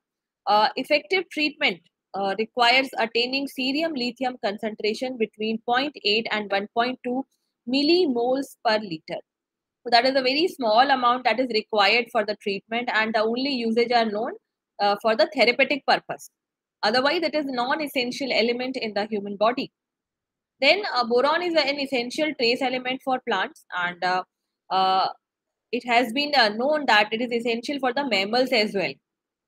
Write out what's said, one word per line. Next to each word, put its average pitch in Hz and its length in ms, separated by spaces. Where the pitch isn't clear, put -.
Uh, 208 280
effective 302 540
treatment, 294 500
uh, 196 240
requires 247 500
attaining 247 480
serum 277 480
lithium 247 480
concentration 220 760
between 220 480
point 262 280
eight 220 260
and 208 200
one 202 240
point 247 300
two 254 220
millimoles 277 960
per 214 140
liter. 170 420
So 233 80
that 240 160
is 269 100
a 262 60
very 285 260
small 247 420
amount 254 340
that 220 140
is 262 140
required 214 580
for 214 140
the 208 120
treatment, 220 560
and 220 220
the 214 80
only 254 280
usage 233 420
are 233 140
known, 214 260
uh, 208 220
for 220 120
the 302 200
therapeutic 262 520
purpose. - 440
Otherwise, 262 400
it 311 120
is 302 120
non-essential 262 840
element 240 480
in 220 140
the 202 120
human 202 300
body. 233 340
Then, 330 220
uh, 247 100
boron 269 380
is 339 120
an 285 240
essential 269 600
trace 247 240
element 254 420
for 254 240
plants, 208 380
and, 175 260
uh, 185 200
uh, 190 380
it 240 160
has 240 280
been, 294 200
uh, 233 140
known 269 380
that 214 260
it 226 80
is 247 100
essential 240 480
for 262 140
the 277 160
mammals 220 440
as 214 220
well. 160 180